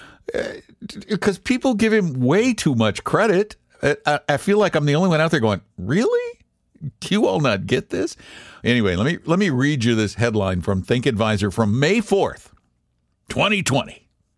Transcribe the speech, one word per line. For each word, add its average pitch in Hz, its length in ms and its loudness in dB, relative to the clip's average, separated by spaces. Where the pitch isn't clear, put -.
uh, - 880 -8
'cause 196 160 0
people 254 360 -2
give 214 200 2
him 170 260 0
way 190 340 2
too 151 220 0
much 110 300 0
credit. 202 500 2
I, 139 140 2
I, 147 220 2
I 147 80 2
feel 196 220 2
like 196 180 2
I'm 147 100 0
the 143 100 2
only 180 120 2
one 156 140 2
out 160 100 0
there 160 80 4
going, 107 220 0
"Really? 453 600 0
Do - 120 -12
you 208 140 2
all 190 140 0
not 113 260 -2
get 123 240 -2
this?" - 280 -4
Anyway, 110 320 2
let 98 100 0
me, 165 200 -2
let 165 120 0
me 196 140 2
read 135 320 0
you 117 100 2
this 110 220 -2
headline 98 460 0
from 95 200 -2
Think 120 240 -2
Advisor 107 460 0
from 110 280 0
May 185 220 2
fourth, - 500 -2
twenty 190 340 0
twenty. - 440 -4